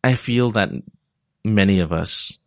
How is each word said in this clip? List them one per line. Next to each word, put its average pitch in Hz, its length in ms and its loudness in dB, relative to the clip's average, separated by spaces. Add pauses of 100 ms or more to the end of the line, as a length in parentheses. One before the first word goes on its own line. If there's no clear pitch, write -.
I 127 120 2
feel 120 360 0
that 107 200 0 (720)
many 98 360 2
of 82 120 0
us - 560 -4